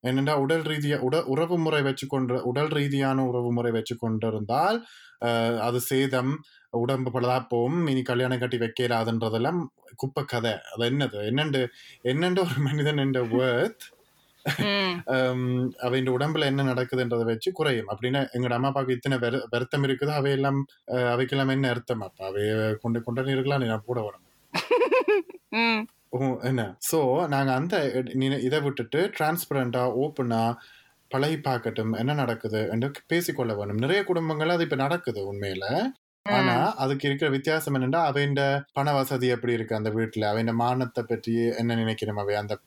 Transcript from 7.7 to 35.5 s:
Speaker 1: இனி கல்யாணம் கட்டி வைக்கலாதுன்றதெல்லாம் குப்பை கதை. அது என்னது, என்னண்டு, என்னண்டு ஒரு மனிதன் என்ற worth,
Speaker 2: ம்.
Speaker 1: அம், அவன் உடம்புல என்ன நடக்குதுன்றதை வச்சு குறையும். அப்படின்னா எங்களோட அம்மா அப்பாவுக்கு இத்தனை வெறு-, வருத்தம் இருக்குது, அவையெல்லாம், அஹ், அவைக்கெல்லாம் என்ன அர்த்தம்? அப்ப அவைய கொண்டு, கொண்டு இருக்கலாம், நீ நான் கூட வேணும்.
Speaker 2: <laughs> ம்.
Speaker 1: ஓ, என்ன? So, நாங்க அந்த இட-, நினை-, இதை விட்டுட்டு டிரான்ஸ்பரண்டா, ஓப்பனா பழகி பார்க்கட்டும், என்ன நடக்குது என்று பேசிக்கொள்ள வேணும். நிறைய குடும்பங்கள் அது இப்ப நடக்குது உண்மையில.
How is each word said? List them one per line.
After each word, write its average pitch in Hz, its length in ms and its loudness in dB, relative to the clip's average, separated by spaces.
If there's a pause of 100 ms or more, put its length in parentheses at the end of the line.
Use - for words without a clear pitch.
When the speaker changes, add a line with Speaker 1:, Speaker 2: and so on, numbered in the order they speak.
Speaker 1:
இனி 131 160 2
கல்யாணம் 127 360 0
கட்டி 120 200 -2
வைக்கலாதுன்றதெல்லாம் 117 1040 0 (320)
குப்பை 135 280 -4
கதை. 117 280 -2
அது 117 380 -4
என்னது, 131 320 -2
என்னண்டு, 135 440 0 (360)
என்னண்டு 170 360 2
ஒரு 170 180 0
மனிதன் 147 400 0
என்ற 135 280 0
worth, 127 600 0 (760)
Speaker 2:
ம். 190 520 0
Speaker 1:
அம், 127 680 2
அவன் 127 300 0
உடம்புல 147 320 2
என்ன 139 220 2
நடக்குதுன்றதை 123 640 0
வச்சு 117 280 0
குறையும். 131 360 0
அப்படின்னா 127 440 0
எங்களோட 123 200 0
அம்மா 127 160 2
அப்பாவுக்கு 131 260 0
இத்தனை 131 240 -2
வெறு-, 120 320 -2
வருத்தம் 127 340 0
இருக்குது, 139 300 0
அவையெல்லாம், 139 520 2 (200)
அஹ், 123 240 0
அவைக்கெல்லாம் 131 400 2
என்ன 135 180 2
அர்த்தம்? 120 320 -2
அப்ப 95 300 -10
அவைய 107 460 0
கொண்டு, 117 260 -2
கொண்டு 120 220 -4
இருக்கலாம், 135 360 0
நீ 123 60 0
நான் 110 200 -2
கூட 120 140 -2
வேணும். 104 240 -10 (280)
Speaker 2:
<laughs> 466 880 2 (100)
ம். 226 360 0 (260)
Speaker 1:
ஓ, 127 60 -4 (240)
என்ன? 120 360 -2
So, - 200 -2 (280)
நாங்க 139 280 2
அந்த 156 360 0
இட-, 127 240 -2
நினை-, 135 280 0
இதை 135 180 2
விட்டுட்டு 143 520 -2
டிரான்ஸ்பரண்டா, 139 680 0 (120)
ஓப்பனா 127 480 0 (680)
பழகி 147 300 0
பார்க்கட்டும், 117 520 -2
என்ன 120 220 0
நடக்குது 113 540 -2
என்று 120 220 0 (160)
பேசிக்கொள்ள 139 480 -2
வேணும். 101 220 -4
நிறைய 151 280 2
குடும்பங்கள் 160 440 0
அது 175 140 2
இப்ப 147 140 0
நடக்குது 135 500 -2
உண்மையில. 98 380 -4 (600)